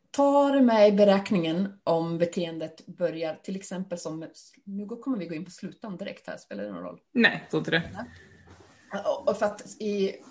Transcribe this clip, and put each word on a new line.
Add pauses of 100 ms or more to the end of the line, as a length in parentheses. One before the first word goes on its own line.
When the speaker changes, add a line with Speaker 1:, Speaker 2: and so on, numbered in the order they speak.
(180)
Speaker 1:
tar
med
i
beräkningen
om
beteendet
börjar,
till
exempel
som, (380)
nu
går,
kommer
vi
gå
in
på
slutan
direkt
här,
spelar
det
någon
roll? (120)
Speaker 2:
Nej,
tror
inte
det.
Speaker 1:
Nej.
Och,
och
för
att
i, (160)